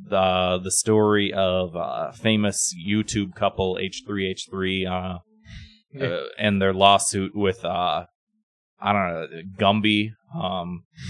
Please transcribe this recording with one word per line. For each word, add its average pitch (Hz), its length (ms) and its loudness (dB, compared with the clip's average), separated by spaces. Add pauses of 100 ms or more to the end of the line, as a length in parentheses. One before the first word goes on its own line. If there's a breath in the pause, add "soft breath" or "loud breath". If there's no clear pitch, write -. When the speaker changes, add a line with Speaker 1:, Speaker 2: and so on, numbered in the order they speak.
Speaker 1:
the, 92 520 2
the 92 100 -6
story 104 600 2
of, 92 420 0
uh, 78 380 -6
famous 104 680 0
YouTube 101 560 -2
couple 95 460 -2
H 92 260 -6
three 98 240 -4
H - 200 -10
three, 95 360 -2
uh, 90 340 -4 (720 soft breath)
Speaker 2:
Yeah. 139 140 -6
Speaker 1:
uh, 85 160 -4 (140)
and 101 240 2
their 98 120 4
lawsuit 98 600 4
with, 101 300 0
uh, 87 420 -2 (760)
I 101 100 0
don't 98 220 2
know, 82 140 -6 (300)
Gumby, 104 520 4 (280)
um, 90 460 -4 (260 loud breath)